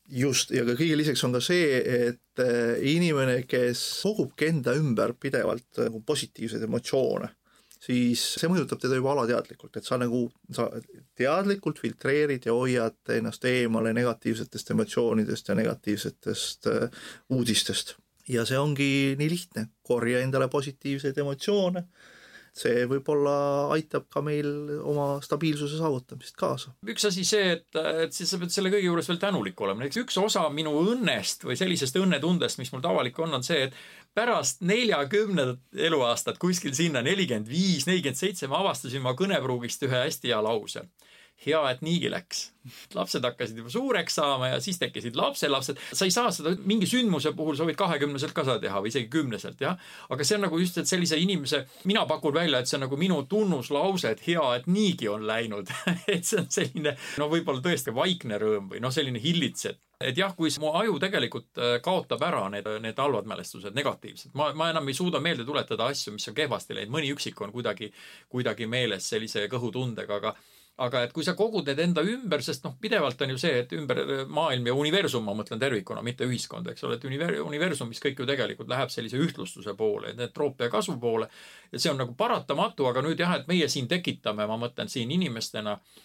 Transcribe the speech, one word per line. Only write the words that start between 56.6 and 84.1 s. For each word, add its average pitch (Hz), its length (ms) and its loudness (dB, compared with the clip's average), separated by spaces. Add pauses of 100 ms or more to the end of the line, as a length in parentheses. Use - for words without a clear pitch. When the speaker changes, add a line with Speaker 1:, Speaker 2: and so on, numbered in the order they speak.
Speaker 2:
no 147 80 0
võib-olla 156 400 0
tõesti 135 260 -2
vaikne 139 460 0
rõõm 101 320 0
või 101 80 -8
noh, 127 140 -2
selline 131 260 -2
hillitse. 139 560 -2 (240)
Et 127 160 -2
jah, 185 200 0
kui 160 140 0 (100)
mu 151 200 0
aju 208 200 0
tegelikult, 170 600 -2
äh, 120 240 2
kaotab 151 400 0
ära 147 180 0 (100)
need, 101 140 -6 (180)
need 113 160 -6
halvad 117 280 0
mälestused, 98 480 -8
negatiivsed, - 600 -6
ma, 147 200 0
ma 165 160 0
enam 147 160 -2
ei 135 80 -2
suuda 165 280 0
meelde 143 240 0
tuletada 123 440 -2
asju, 107 240 -8
mis - 160 -8
on 104 40 -8
kehvasti 120 400 -4
läinud. 104 200 -8
Mõni 147 180 -2
üksik - 300 -8
on 104 80 -10
kuidagi, 110 400 -4 (400)
kuidagi 120 360 -2
meeles 113 440 -2
sellise 110 400 -2
kõhutundega, 113 680 -4
aga, 107 140 -4 (500)
aga 123 220 0
et - 100 -8
kui 156 80 -4
sa 180 140 0
kogud 214 320 0
need 139 100 0
enda 170 240 2
ümber, 208 400 -2
sest 151 220 -6
noh, 131 140 -8
pidevalt 175 440 0
on 135 80 -2
ju 131 80 -4
see, 135 220 2
et 117 140 -6
ümber, 143 280 0
äh, 135 240 -2
maailm 147 400 0
ja 123 80 2
universum, 147 480 2
ma 101 140 -2
mõtlen 110 240 -6
tervikuna, 113 420 -2
mitte 123 240 -2
ühiskond, 117 440 -6
eks - 120 -14
ole, 120 140 -2
et 135 100 -10
univer-, 147 360 -2
universumis 135 580 -4
kõik 135 180 -2
ju 123 80 0
tegelikult 117 400 0
läheb 127 240 0
sellise 117 300 -4
ühtlustuse 107 560 -4
poole, 107 340 0
et 117 80 -8
need 120 160 -6
troopia 131 360 0
kasvu 196 280 0
poole, 113 300 0 (420)
ja - 80 -6
see 160 120 2
on 135 120 0
nagu 123 140 -8
paratamatu, 156 720 0
aga 131 160 2
nüüd 165 180 0
jah, 180 140 2
et 135 100 -8
meie 165 240 4
siin 127 160 -2
tekitame, 110 560 -2